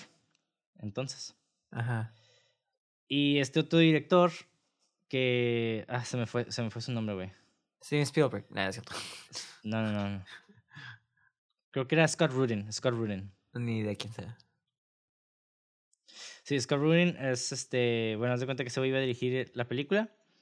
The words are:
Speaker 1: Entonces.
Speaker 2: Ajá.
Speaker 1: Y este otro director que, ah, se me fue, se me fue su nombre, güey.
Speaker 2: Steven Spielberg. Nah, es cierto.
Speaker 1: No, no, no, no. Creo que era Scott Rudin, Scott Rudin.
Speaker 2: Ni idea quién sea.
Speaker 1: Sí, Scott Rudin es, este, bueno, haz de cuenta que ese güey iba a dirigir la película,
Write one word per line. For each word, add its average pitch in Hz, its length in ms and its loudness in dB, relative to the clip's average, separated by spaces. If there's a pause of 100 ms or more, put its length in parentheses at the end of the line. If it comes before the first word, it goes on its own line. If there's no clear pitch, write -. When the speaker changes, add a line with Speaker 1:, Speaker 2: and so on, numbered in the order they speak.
(800)
Speaker 1:
Entonces. 127 560 -10 (340)
Speaker 2:
Ajá. 117 420 -4 (920)
Speaker 1:
Y 143 320 2
este 139 220 2
otro 160 180 4
director 165 540 6 (760)
que, 120 800 0
ah, 123 160 -4
se - 120 -6
me 120 100 0
fue, 120 240 -4
se - 120 -6
me 113 80 -4
fue 117 120 -10
su - 100 -8
nombre, 110 220 -2
güey. 92 180 -6 (500)
Speaker 2:
Steven 147 220 0
Spielberg. 127 460 2
Nah, 95 180 0
es 95 80 -4
cierto. - 160 -14 (720)
Speaker 1:
No, 110 180 -2
no, 110 100 0
no, 101 160 -2
no. 98 160 -6 (1500)
Creo 131 140 -2
que 156 80 0
era 160 140 6
Scott 156 240 0
Rudin, 113 400 0
Scott 123 220 0
Rudin. 101 380 -4 (220)
Speaker 2:
Ni 117 260 -4
idea 104 160 -2
quién 110 160 -10
sea. 101 260 -12 (2000)
Speaker 1:
Sí, 143 180 0
Scott 139 180 0
Rudin 170 400 6
es, 131 340 -2
este, 120 680 0
bueno, 123 160 0
haz 123 60 0
de 127 60 -4
cuenta 135 180 -4
que 123 40 -8
ese 135 120 -4
güey 131 100 2
iba 131 80 2
a 135 40 2
dirigir 127 520 -2
la 120 140 -4
película, 170 420 0 (320)